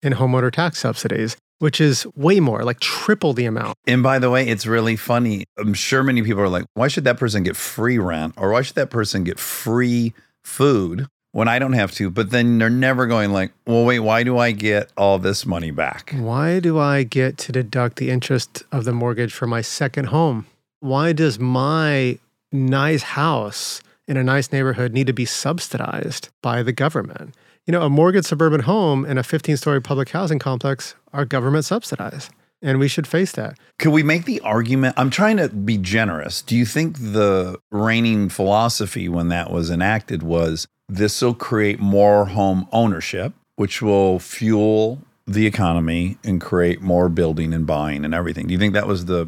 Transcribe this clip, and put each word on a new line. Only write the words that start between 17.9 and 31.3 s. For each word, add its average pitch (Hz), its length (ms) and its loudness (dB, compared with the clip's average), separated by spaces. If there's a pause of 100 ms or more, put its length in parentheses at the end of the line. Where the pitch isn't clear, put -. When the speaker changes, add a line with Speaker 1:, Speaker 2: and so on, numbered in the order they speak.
Speaker 1:
the 127 120 -4
interest 127 600 -4
of 127 140 -2
the 123 80 -2
mortgage 120 400 -2
for - 140 -6
my 117 140 -2
second 135 440 -4
home? 127 400 0 (340)
Why 143 320 0
does 147 280 0
my 135 800 0 (340)
nice 135 500 2
house 135 800 -4 (260)
in 139 80 -2
a 131 80 0
nice 131 300 0
neighborhood 123 400 0
need 131 140 0
to 131 60 2
be 120 120 -4
subsidized - 1040 -6 (120)
by 120 220 -2
the 120 80 0
government? 117 640 -4 (300)
You 165 80 0
know, 175 100 2
a 147 60 2
mortgaged 170 380 4
suburban 151 340 2
home 151 440 0
and 135 140 -2
a 123 40 -2
fifteen-story 147 580 -2
public 135 280 -4
housing 160 300 -2
complex 135 560 -4 (180)
are 143 120 -4
government 139 400 0